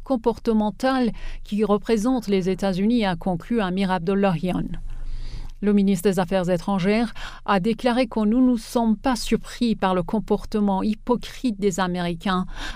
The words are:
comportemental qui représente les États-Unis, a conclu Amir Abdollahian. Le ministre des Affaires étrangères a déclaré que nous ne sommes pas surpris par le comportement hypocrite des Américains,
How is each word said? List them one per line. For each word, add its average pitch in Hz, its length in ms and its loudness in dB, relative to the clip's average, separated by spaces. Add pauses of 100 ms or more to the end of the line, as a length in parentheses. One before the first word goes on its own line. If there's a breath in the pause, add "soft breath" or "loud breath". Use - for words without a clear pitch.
comportemental 233 1080 0 (320 loud breath)
qui 208 200 -2
représente 220 640 2
les 190 220 2
États-Unis, 196 560 2
a 185 100 0
conclu 185 460 -2
Amir 185 300 0
Abdollahian. 180 720 0 (1000 loud breath)
Le 208 120 2
ministre 196 360 4
des 180 80 2
Affaires 185 320 0
étrangères 202 640 0 (320 loud breath)
a 202 140 4
déclaré 233 480 0
que 220 140 -2
nous 220 300 4
ne 240 60 2
sommes 226 400 0
pas 262 180 2
surpris 220 600 0
par 190 180 2
le 180 80 2
comportement 202 800 0
hypocrite 220 800 -2
des 196 200 0
Américains, 180 680 -2 (280 loud breath)